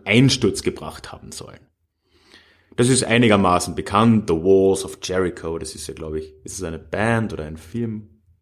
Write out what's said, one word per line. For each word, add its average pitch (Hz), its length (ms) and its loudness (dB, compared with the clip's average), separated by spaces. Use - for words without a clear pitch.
Einsturz 110 580 4
gebracht - 500 -8
haben - 180 -18
sollen. - 300 -18
Das 123 120 2
ist 127 160 2
einigermaßen 98 720 4
bekannt, 107 540 2
The 85 60 2
Walls 95 500 4
of - 180 -14
Jericho, 87 560 -4
das - 160 -12
ist - 120 -14
ja, - 80 -12
glaube 78 260 -8
ich, - 120 -14
ist - 100 -14
es 95 80 -12
eine 82 160 -8
Band 110 540 -2
oder 78 120 -10
ein 80 140 -12
Film? 113 640 -10